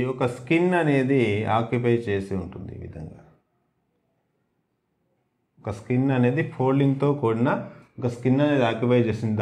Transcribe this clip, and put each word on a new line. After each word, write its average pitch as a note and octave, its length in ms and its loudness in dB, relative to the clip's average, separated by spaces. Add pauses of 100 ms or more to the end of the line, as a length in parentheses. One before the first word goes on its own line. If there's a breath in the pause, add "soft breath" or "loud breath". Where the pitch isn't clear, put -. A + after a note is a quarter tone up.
(120)
ఒక C3 240 -2
స్కిన్ E3+ 340 2 (120)
అనేది C3+ 420 2 (340)
ఆక్యుపై A#2+ 380 0 (100)
చేసి G2 360 -2
ఉంటుంది. E2+ 360 -12
ఈ - 80 -16
విధంగా D#2+ 380 -16 (2250)
ఒక G#2+ 200 -8
స్కిన్ B2+ 280 0 (100)
అనేది B2+ 280 2 (100)
ఫోల్డింగ్తో C#3 540 2 (140)
కూడిన A2+ 260 0 (480 loud breath)
ఒక A#2+ 180 -4
స్కిన్ C3 300 2
అనేది C#3+ 240 2
ఆక్యుపై A#2+ 400 2
చేసింది. G#2+ 320 -2